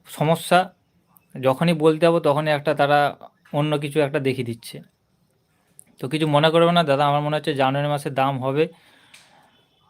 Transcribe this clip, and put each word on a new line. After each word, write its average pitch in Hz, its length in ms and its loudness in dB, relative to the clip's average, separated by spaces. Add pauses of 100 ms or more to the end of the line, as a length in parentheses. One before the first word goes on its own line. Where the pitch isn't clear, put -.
(180)
সমস্যা, 165 420 2 (760)
যখনই 135 380 0
বলতে 156 320 2
যাবো 170 140 4
তখনই 156 380 0
একটা 147 160 -2
তারা 143 260 2 (540)
অন্য 151 180 -2 (120)
কিছু 147 160 -6
একটা 147 200 0
দেখিয়ে 131 300 -4
দিচ্ছে। - 280 -12 (1200)
তো - 80 -20
কিছু 151 200 -4
মনে 151 220 4
করবেন 170 260 4
না 175 80 4
দাদা, 143 240 2
আমার 147 140 0
মনে 147 160 -4
হচ্ছে 151 160 -4
জানুয়ারি 139 400 0
মাসে 143 160 -6
দাম 135 300 -2
হবে। 135 240 -2 (1300)